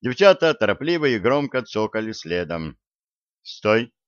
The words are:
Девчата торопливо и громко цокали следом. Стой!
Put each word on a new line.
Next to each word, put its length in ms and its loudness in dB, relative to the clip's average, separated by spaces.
Девчата 500 4
торопливо 540 -2
и 120 0
громко 420 0
цокали 520 -4
следом. 640 -6
Стой! 500 -2